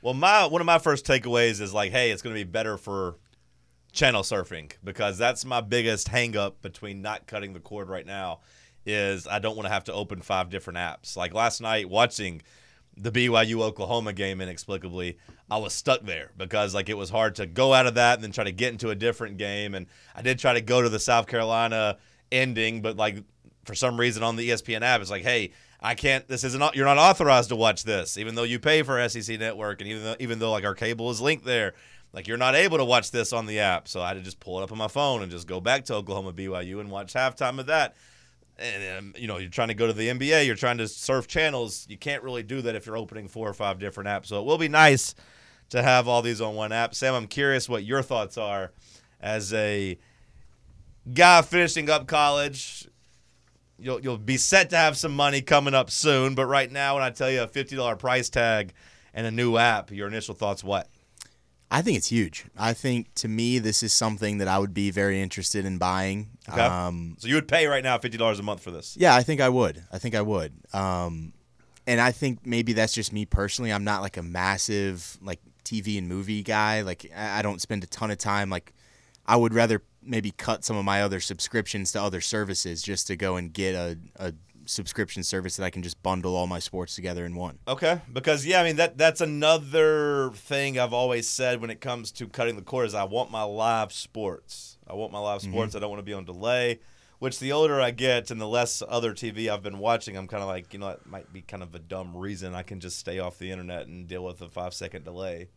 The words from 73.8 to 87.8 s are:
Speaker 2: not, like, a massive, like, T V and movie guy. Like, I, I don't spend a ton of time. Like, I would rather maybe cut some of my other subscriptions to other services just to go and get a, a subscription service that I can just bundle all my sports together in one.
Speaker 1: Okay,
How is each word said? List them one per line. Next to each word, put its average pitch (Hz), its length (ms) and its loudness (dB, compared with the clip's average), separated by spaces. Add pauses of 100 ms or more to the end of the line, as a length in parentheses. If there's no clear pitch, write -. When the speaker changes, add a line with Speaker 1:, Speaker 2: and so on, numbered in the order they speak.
Speaker 2:
not, 104 160 0
like, 98 160 -6
a 87 60 -8
massive, 92 960 -2
like, 92 180 -10 (240)
T 113 160 -6
V 104 180 -4
and 90 120 -4
movie 98 340 -4
guy. 107 380 2
Like, 92 340 -6
I, 104 240 -4
I - 40 0
don't 101 180 -2
spend 101 240 -4
a - 20 -16
ton 110 240 -4
of 101 60 -4
time. 101 320 0
Like, 92 240 -6 (520)
I 113 120 6
would 117 160 6
rather 113 300 4 (180)
maybe 113 300 -4
cut - 320 -2
some 110 140 -2
of 98 80 -2
my 98 180 4
other 98 160 0
subscriptions 98 720 -4
to 104 100 -2
other 95 200 -2
services 95 600 -4
just 98 240 -4
to 98 100 -4
go 92 200 -2
and 87 180 -6
get 95 220 -2
a, 87 240 -4 (160)
a 92 180 -6 (320)
subscription - 580 -6
service 92 340 -4
that 95 80 -4
I 90 40 0
can 90 140 -8
just 85 180 -10
bundle 92 340 0
all 90 120 0
my 90 120 -4
sports 90 360 -8
together 87 300 -6
in 87 100 -8
one. 87 320 -8
Speaker 1:
Okay, 160 320 0 (120)